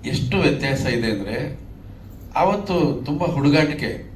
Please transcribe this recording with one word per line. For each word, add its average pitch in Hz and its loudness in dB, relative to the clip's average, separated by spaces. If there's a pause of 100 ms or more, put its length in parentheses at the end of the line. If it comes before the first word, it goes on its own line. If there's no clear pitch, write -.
ಎಷ್ಟು - 0
ವ್ಯತ್ಯಾಸ 139 2
ಇದೆ 117 0
ಅಂದ್ರೆ, 110 -4 (760)
ಅವತ್ತು 170 2
ತುಂಬಾ 147 0
ಹುಡುಗಾಟಿಕೆ 143 2